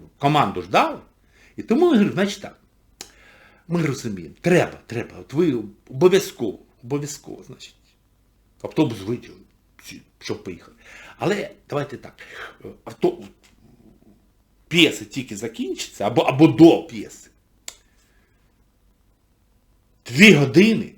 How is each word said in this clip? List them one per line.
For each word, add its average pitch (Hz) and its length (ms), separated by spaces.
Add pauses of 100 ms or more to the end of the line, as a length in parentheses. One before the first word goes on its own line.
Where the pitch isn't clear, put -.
(180)
команду 123 440
ж 87 60
дали. 254 300 (580)
І - 60
тому 311 240
я 349 60
говорю, 202 200
значить 196 300
так, - 180 (1080)
ми 165 180
розуміємо, 110 540
треба, 170 460
треба, 113 340
от - 120
ви 139 300 (280)
обов'язково, 135 680 (260)
обов'язково, 143 580
значить, - 320 (880)
автобус 117 380
виділили, 110 400 (360)
всі, - 260 (160)
щоб - 260
поїхали. - 320 (420)
Але 190 320 (180)
давайте 139 280
так, - 180 (720)
авто-, - 400 (1400)
п'єса 147 360
тільки 123 320
закінчиться, 117 680
або, 120 160
або 147 240
до 139 360
п'єси. - 480 (2750)
Дві 170 280
години, 147 640